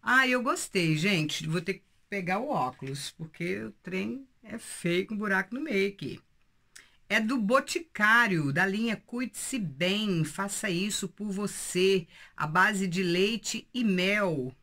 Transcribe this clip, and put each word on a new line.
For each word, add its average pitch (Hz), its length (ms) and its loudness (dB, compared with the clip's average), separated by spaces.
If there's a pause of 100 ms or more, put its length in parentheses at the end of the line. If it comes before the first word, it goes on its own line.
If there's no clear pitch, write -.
Ah, 254 260 6
eu 254 140 2
gostei, 196 520 0
gente. 156 520 0
Vou 165 160 -2
ter 190 120 -4
que - 80 -14 (260)
pegar 190 300 -2
o 277 120 -4
óculos, 135 640 -4
porque - 500 -8
o 220 100 -10 (100)
trem 214 460 -6 (140)
é 220 160 -12
feio 175 480 -4
com 214 100 -8
buraco 196 380 -2
no 277 80 -6
meio 202 260 0
aqui. - 320 -10 (880)
É 208 100 2
do 226 200 0
Boticário, 214 1120 2
da 175 140 4
linha 214 300 0
Cuide-se - 640 -6
Bem, 180 640 0
faça 196 460 -4
isso 190 400 -2
por 208 220 -8
você. 190 760 0 (300)
À 151 100 -4
base 190 400 4
de 180 160 0
leite 196 680 0
e 247 100 -4
mel. 185 800 2